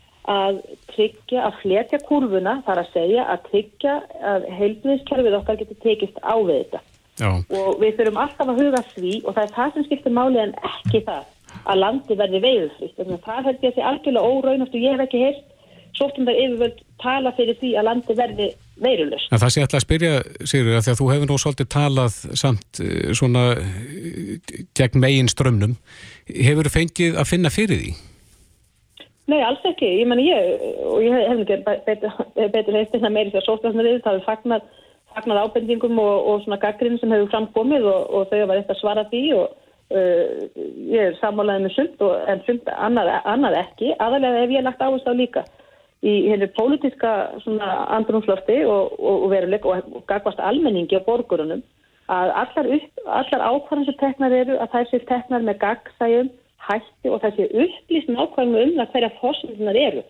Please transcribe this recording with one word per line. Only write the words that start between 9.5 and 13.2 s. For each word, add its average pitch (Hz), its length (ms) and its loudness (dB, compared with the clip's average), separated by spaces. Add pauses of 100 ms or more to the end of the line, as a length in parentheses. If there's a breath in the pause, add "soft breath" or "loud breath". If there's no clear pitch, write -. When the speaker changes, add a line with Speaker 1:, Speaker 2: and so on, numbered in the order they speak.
Speaker 1:
það 277 200 -2
sem 302 100 -2
skiptir 277 280 -2
máli 247 260 2
en 208 140 -2
ekki - 520 -2
það 151 200 -8 (420 loud breath)
að 196 120 2
landið 220 400 0
verði 190 220 0
veirufrítt. 196 560 0
Þannig 180 200 -6
að 170 80 -16